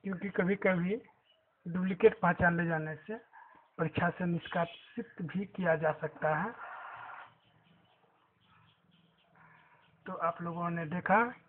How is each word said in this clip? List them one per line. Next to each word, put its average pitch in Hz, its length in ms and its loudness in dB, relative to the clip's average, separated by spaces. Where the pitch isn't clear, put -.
क्योंकि 190 260 -6
कभी-कभी 190 640 2
डुप्लीकेट 185 540 4
पहचान 175 380 4
ले 170 100 2
जाने 156 300 -2
से 214 180 -10
परीक्षा 165 320 0
से 180 160 -4
निष्कासित - 1000 -4
भी 185 220 -4
किया 175 300 2
जा 156 160 2
सकता 156 340 0
है। 190 160 -2
तो 190 80 -6
आप 170 160 0
लोगों 170 280 -2
ने 170 180 -2
देखा 185 360 4